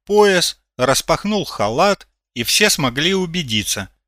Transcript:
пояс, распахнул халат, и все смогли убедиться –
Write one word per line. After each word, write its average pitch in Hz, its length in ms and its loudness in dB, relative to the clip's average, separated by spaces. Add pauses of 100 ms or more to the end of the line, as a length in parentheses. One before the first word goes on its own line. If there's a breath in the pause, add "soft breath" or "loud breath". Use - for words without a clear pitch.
пояс, 202 540 2 (180)
распахнул 160 680 0
халат, 139 640 -2 (260)
и 120 100 -4
все - 260 2
смогли 147 440 0
убедиться – 151 760 -4 (180)